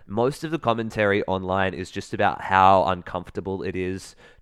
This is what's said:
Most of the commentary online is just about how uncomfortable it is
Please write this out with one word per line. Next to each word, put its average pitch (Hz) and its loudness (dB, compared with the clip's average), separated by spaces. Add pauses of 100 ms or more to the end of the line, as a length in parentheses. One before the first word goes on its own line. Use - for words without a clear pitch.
Most 117 -2
of 156 -4
the 160 -4
commentary 110 0
online 95 0
is 92 -10
just - -10
about 101 0
how 95 6
uncomfortable 92 -6
it 92 -6
is 92 -6 (280)